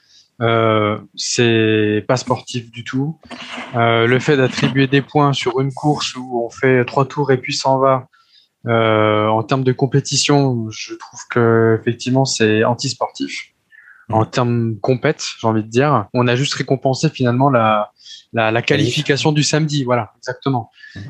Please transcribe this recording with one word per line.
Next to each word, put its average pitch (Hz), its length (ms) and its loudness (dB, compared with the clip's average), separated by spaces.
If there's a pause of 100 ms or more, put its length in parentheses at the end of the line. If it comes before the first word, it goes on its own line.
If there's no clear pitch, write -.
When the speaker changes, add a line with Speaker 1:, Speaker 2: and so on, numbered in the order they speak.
(400)
Speaker 1:
Euh, 110 580 2 (160)
c'est 110 920 0
pas 131 100 2
sportif 120 540 -6
du 117 140 -16
tout. 143 340 -6 (580)
Euh, 117 300 4
le 123 120 4
fait 147 180 2
d'attribuer 131 520 0
des 135 140 2
points 143 300 2
sur 127 280 -2
une 135 120 -2
course 143 440 -2
où 127 280 -4
on 113 60 -8
fait 131 340 2
trois 135 220 0
tours 139 240 -4
et 131 80 4
puis 135 160 -8
s'en 135 240 0
va, 131 300 2 (580)
euh, 110 640 2
en 110 140 0
termes 131 220 -2
de 127 80 2
compétition, 135 1000 0
je 113 240 -14
trouve - 260 -18 (100)
que 113 500 2
effectivement 123 440 0
c'est 110 400 0
anti-sportif. - 880 -6 (560)
En 107 120 0
Speaker 2:
Mhm. 107 100 -2
Speaker 1:
termes 120 500 0
compète, 135 440 -2 (160)
j'ai 117 80 0
envie 110 160 0
de 110 40 -14
dire, 123 440 2
on 123 160 2
a 120 80 2
juste 139 180 -2
récompensé 135 540 -2
finalement 131 420 2
la, 107 400 2 (420)
la, 110 200 0
la 113 100 0
Speaker 2:
Qualif. 143 220 0
Speaker 1:
qualification 143 480 0
du 147 100 2
samedi, 151 400 0
voilà, 120 360 -2
exactement. 127 520 -6 (240)
Speaker 2:
Mhm. 98 160 -14